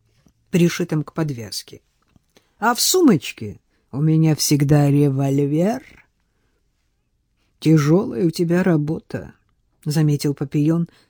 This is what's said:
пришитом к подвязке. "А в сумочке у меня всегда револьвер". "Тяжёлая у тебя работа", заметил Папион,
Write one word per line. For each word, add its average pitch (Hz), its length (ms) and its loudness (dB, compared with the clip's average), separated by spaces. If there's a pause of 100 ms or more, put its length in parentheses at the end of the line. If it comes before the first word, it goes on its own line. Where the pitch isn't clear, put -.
(500)
пришитом 170 520 -2
к - 120 -14
подвязке. 123 640 -10 (800)
"А 233 160 0
в 240 60 -6
сумочке 202 800 0 (300)
у 135 100 -6
меня 160 360 2
всегда 147 540 2
револьвер". 143 920 0 (1800)
"Тяжёлая 160 680 2
у 165 40 0
тебя 175 320 -2
работа", 156 720 -4 (500)
заметил 147 500 -2
Папион, 156 540 -2 (220)